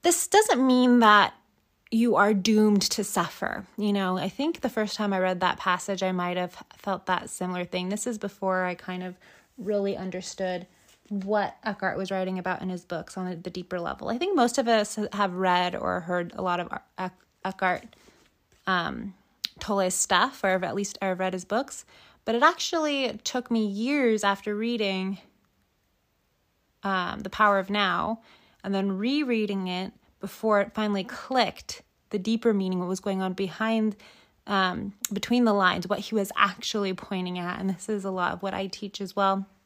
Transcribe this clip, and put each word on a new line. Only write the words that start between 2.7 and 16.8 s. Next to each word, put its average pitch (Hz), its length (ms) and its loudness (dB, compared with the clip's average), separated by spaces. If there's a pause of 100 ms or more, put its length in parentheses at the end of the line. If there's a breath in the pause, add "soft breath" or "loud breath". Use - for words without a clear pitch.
to - 240 -2
suffer. - 600 -4 (120)
You 202 160 0
know, 190 240 0
I 190 100 -2
think 294 320 -4
the 247 100 -2
first 214 280 -2
time 202 160 0
I 190 60 0
read 185 200 0
that 180 180 0
passage, 185 460 -2
I 185 80 0
might 180 240 -2
have 180 260 -6 (140)
felt 190 300 -6
that 175 240 -2
similar 180 340 -6
thing. 180 240 -4
This 208 180 -4
is 240 120 -4
before 190 480 -2
I 180 100 -4
kind 180 260 -8
of 180 140 -10 (420 soft breath)
really 202 380 -2
understood 185 720 -6 (400 soft breath)
what 202 560 -2
Eckhart 196 340 -4
was 185 140 -4
writing 185 260 -2
about 185 240 -4
in 185 60 -4
his 180 160 -6
books - 340 -8
on 180 240 -6
the 180 80 -8
deeper 180 300 -6
level. 69 300 -6
I 233 80 -2
think 370 180 -2
most 240 220 4
of 247 100 0
us 220 320 2 (140)
have 202 220 0
read 180 400 2
or 180 260 -2
heard 175 340 -4
a - 60 -8
lot 180 180 0
of 175 80 -4 (300)